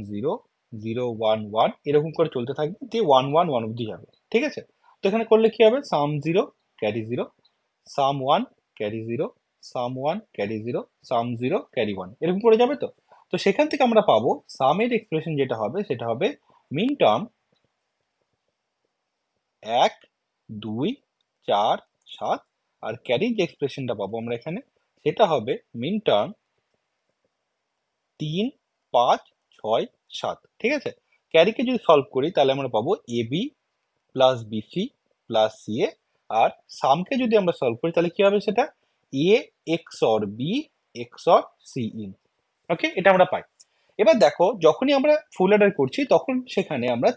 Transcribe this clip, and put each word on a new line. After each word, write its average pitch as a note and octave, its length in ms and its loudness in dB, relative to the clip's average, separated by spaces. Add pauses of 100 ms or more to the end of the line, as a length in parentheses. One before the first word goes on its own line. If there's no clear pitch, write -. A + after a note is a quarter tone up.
জিরো, G#2+ 220 -4 (420)
জিরো, A2+ 300 -6 (160)
ওয়ান, A2 200 0 (120)
ওয়ান, A#2+ 180 2 (160)
এরকম D3 320 0
করে D#3+ 180 0
চলতে B2+ 240 -6
থাকবে, D#3 180 -4 (140)
দিয়ে A3+ 180 -2
ওয়ান, C3 240 6
ওয়ান, E3+ 160 2
ওয়ান A#2 180 -2
অবধি A#2 240 -8
যাবে, - 160 -16 (240)
ঠিক A#3+ 180 2
আছে? - 120 -12 (380)
তো - 100 -4
এখানে A3+ 220 -2
করলে A3 240 6
কি - 120 0
হবে? B3 120 2 (120)
sum D3 180 0 (160)
zero, F3 180 0 (380)
carry A2 280 -2
zero, D3 160 -6 (600)
sum C#3 280 0 (180)
one, A3 120 0 (320)
carry A2 320 -6
zero, C3+ 160 -4 (380)
sum B2 280 -6 (180)
one, G3 100 -4 (180)
carry G#2 280 -4
zero, D3 160 -6 (280)
sum A#2+ 180 -2 (140)
zero, C#3 160 0 (180)
carry G#2 260 -2
one, F#2 100 -14 (100)
এরকম F#3 240 -2
করে A3 160 6
যাবে C4+ 220 2
তো? - 60 -6 (440)
তো F3+ 120 0
সেখান G3 260 2
থেকে D4 160 0
আমরা A3 240 4
পাবো A#2 180 2 (280)
সামের F3 400 0
এক্সপ্রেশন D#3 440 -6
যেটা B2 220 -2
হবে, C3 160 -4 (100)
সেটা A#2+ 220 -6
হবে C#3+ 160 -2 (440)
মিন G3+ 200 -2 (100)
টার্ম B2 200 4 (2500)
এক, G#3+ 100 0 (560)
দুই, A2+ 400 -6 (580)
চার, A#2+ 300 2 (380)
সাত, D3+ 260 -6 (420)
আর A2 100 -8 (120)
ক্যারির E3 320 0
যে - 60 2
এক্সপ্রেশনটা C3 580 -6
পাবো G2 200 -6
আমরা A#2 180 -6
এখানে, E3+ 200 -10 (440)
সেটা E3+ 280 0
হবে B2+ 220 0 (280)
মিন E3+ 140 -4 (120)
টার্ম A#2+ 220 2 (1900)
তিন, D#3+ 260 -4 (480)
পাঁচ, C3+ 280 4 (340)
ছয়, A#2+ 300 -2 (340)
সাত। - 200 -6 (200)
ঠিক A#3 180 0
আছে? - 140 -8 (420)
ক্যারিকে F3+ 360 4
যদি B3+ 180 -2
সলভ C#3+ 180 6 (100)
করি, C3+ 200 0
তাহলে C#3 200 2
আমরা C#3 200 -4
পাবো C3+ 160 0 (280)
এবি C3 240 -4 (720)
প্লাস C3 240 4 (140)
বিসি A2 320 -6 (440)
প্লাস A2 240 2 (120)
সিএ, C3 240 -4 (420)
আর A#2+ 200 2 (300)
সামকে D3+ 340 0 (100)
যদি A3+ 180 0
আমরা F3 200 0
সলভ B2 200 0
করি, E3+ 140 -2
তাহলে E3+ 200 0
কি G#3 80 0
হবে G3+ 240 4
সেটা? G#3+ 160 0 (500)
এ D3 160 0 (460)
এক্সর A#2 440 0 (180)
বি C#3+ 140 -4 (440)
এক্সর E3 460 0 (280)
সি C3 140 -8 (200)
ইন। G2 80 -14 (580)
ওকে, F3 260 -2
এটা G3 160 2
আমরা F3+ 200 6
পাই। - 120 -4 (560)
এবার C#4+ 160 6 (100)
দেখো, E3+ 200 2 (200)
যখনই B3+ 340 4
আমরা D4+ 140 4 (200)
ফুল F#3 180 2
অ্যাডার G3+ 280 6
করছি, C3+ 200 -2 (140)
তখন B3+ 220 2 (120)
সেখানে C#3 380 -4 (100)
আমরা D3+ 220 2